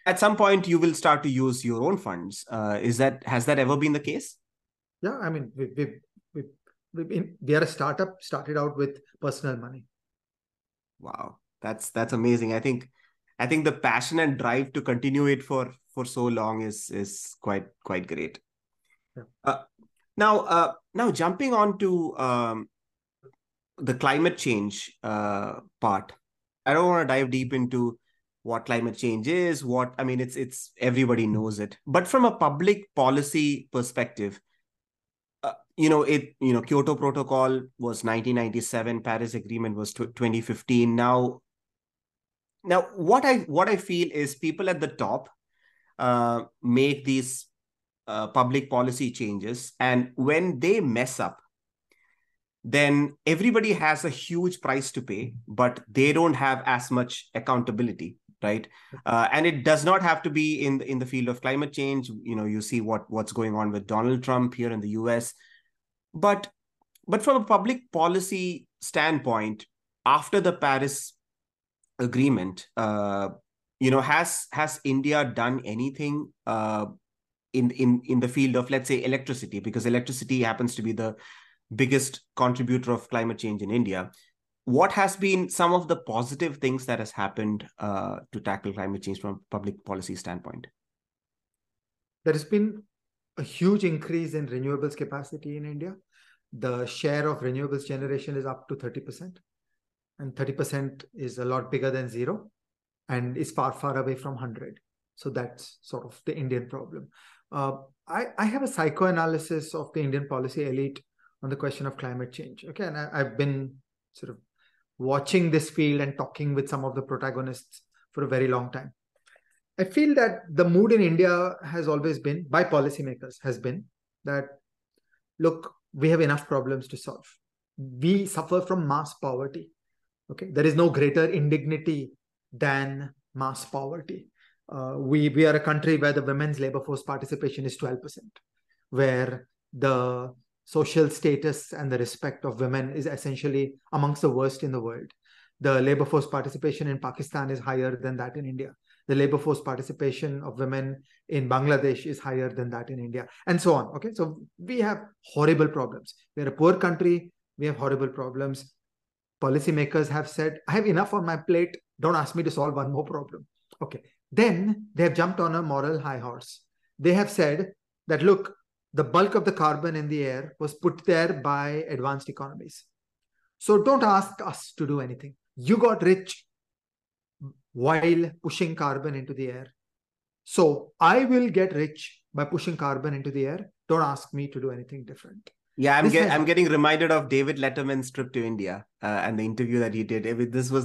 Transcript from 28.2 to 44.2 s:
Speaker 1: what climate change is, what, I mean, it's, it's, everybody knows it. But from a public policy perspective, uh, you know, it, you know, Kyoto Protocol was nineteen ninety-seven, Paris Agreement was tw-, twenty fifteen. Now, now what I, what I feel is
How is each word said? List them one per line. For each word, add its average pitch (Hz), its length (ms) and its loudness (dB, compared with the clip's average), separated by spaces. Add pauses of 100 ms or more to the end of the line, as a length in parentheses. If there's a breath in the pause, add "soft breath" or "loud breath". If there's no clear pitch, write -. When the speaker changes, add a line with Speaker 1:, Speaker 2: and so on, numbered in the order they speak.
Speaker 1:
what 113 240 -4
climate 117 320 -2
change 113 280 -2
is, 170 380 0
what, 123 320 -2
I 135 80 -4
mean, 127 160 0
it's, 127 160 -6
it's, - 420 -8
everybody 123 480 4
knows 107 340 -2
it. - 260 -8
But 170 200 2
from 254 200 4
a 233 100 2
public 175 580 2
policy 143 800 2
perspective, 117 640 -4 (1040)
uh, 139 120 -4 (240)
you 156 100 6
know, 151 140 6
it, 143 380 0
you 131 120 4
know, 120 80 4
Kyoto 143 340 2
Protocol 131 680 0 (160)
was 117 260 -6
nineteen 113 300 0
ninety-seven, 117 640 -2
Paris 117 320 -4
Agreement 113 420 -6
was 104 200 -8
tw-, 117 200 -8
twenty 113 280 0
fifteen. 117 520 2
Now, 123 460 2 (1200)
now 180 200 4 (120)
what 202 300 4
I, 254 140 6
what 180 320 2
I 202 60 4
feel 175 360 -2
is 147 220 -2